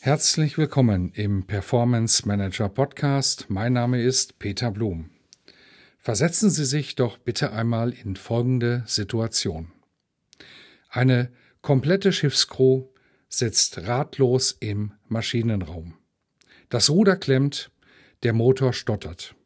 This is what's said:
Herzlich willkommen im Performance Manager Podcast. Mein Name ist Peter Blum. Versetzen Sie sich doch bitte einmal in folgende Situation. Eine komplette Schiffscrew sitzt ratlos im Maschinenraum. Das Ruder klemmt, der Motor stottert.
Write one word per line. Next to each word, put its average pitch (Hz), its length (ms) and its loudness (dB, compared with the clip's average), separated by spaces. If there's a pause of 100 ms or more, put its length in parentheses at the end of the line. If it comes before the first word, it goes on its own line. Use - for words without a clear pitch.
Herzlich 147 540 2
willkommen 113 560 2
im 101 320 -2
Performance 113 800 0
Manager 101 400 -2
Podcast. 139 800 -2
Mein 107 240 -2
Name 123 300 0
ist - 360 -2
Peter 104 320 -4
Blum. 98 380 -6 (880)
Versetzen 165 540 0
Sie 143 160 -2
sich 139 280 -4
doch 123 220 -2
bitte 123 360 -4
einmal 117 420 -2
in 98 220 -8
folgende 120 720 -2
Situation. 98 840 -4 (1160)
Eine 123 420 2 (300)
komplette 170 500 2
Schiffscrew 131 760 2 (420)
sitzt - 480 -2
ratlos 123 800 0
im 104 320 -4 (160)
Maschinenraum. 101 880 -4 (760)
Das 117 220 0
Ruder 190 260 6
klemmt, 139 540 0 (540)
der 117 100 2
Motor 123 400 2
stottert. - 600 -6 (120)